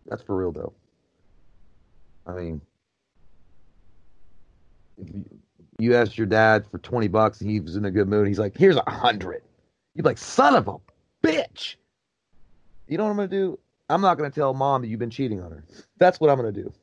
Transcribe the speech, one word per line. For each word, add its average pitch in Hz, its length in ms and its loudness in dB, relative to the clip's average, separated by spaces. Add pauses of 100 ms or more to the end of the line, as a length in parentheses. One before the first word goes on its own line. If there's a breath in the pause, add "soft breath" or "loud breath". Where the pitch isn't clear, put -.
That's 113 160 -12
for 101 140 -6
real, 92 160 -2
though. - 200 -10 (1500)
I 87 60 -14
mean, 85 280 -10 (2250)
if 95 160 -16
you, 98 120 -10 (540)
you 120 180 4
asked 113 200 2
your 110 120 -2
dad 110 420 4
for - 80 -12
twenty 117 300 -4
bucks 107 320 0
and 101 100 -6
he 107 100 -2
was 82 160 -10
in 104 80 -4
a 101 60 -4
good 98 180 0
mood, 104 200 2
he's 98 100 -2
like, 104 180 -4
"Here's 175 200 6
a - 140 -2
hundred." 95 520 -4 (520)
You'd 156 100 -6
be 151 40 6
like, 123 100 0
"Son - 360 4
of 131 140 2
a 85 80 -10 (460)
bitch." - 520 -2 (1120)
You 147 100 -6
know 202 80 -2
what 214 60 0
I'm 208 60 -4
gonna 202 120 -2
do? 190 300 -2 (320)
I'm 170 100 2
not 185 160 4
gonna 143 140 -4
tell 139 240 0
Mom 135 280 0
that 117 60 -8
you've 110 120 -6
been 117 100 -4
cheating 113 320 -4
on 85 80 -14
her. 78 140 -18 (340 loud breath)
That's 185 220 4
what 151 100 6
I'm 139 80 4
gonna 113 140 -4
do. 98 200 -10 (100)